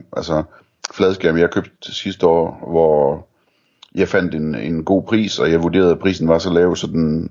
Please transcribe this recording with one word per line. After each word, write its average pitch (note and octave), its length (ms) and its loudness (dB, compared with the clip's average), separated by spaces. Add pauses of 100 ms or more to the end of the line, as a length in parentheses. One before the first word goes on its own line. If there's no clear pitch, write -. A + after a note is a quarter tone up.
(180)
altså, D#2 260 -4 (500)
fladskærm, F#2 440 0
jeg E2+ 140 4
købte F#2+ 200 -4 (100)
sidste - 460 -4
år, E2 420 0
hvor D#2 580 2 (680)
jeg F2+ 120 2
fandt F2+ 280 -2
en, D#2 200 -4
en D#2 280 -4
god F#2 200 0
pris, G#2+ 360 -2
og D#2+ 120 2
jeg E2 120 2
vurderede, F2 280 2
at D2+ 80 0
prisen F#2 280 -2
var E2 100 4
så F2 160 -2
lav, F2 220 2
så E2 120 -6
den D#2+ 440 -2